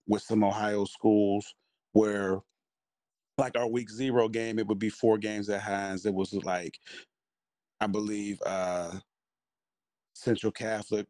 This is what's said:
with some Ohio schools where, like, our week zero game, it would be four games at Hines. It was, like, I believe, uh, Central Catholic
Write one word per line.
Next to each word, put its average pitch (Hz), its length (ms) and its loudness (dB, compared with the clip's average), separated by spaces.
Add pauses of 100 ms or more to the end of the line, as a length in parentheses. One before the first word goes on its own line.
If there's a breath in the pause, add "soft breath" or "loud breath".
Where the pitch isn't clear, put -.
with 104 160 2
some 110 220 2
Ohio 104 400 0
schools 104 680 2 (380)
where, 101 480 2 (1000)
like, 127 180 0
our 120 120 0
week 113 220 -2
zero 120 380 2
game, 113 300 -2
it 110 80 0
would 104 120 0
be 110 120 0
four 110 280 4
games 104 320 -4
at 98 120 -2
Hines. 98 440 -4
It 101 80 2
was, 95 180 -2
like, 90 480 -4 (1000 loud breath)
I 110 60 0
believe, 104 560 -4
uh, 90 580 -4 (1120)
Central 110 360 0
Catholic 110 600 -4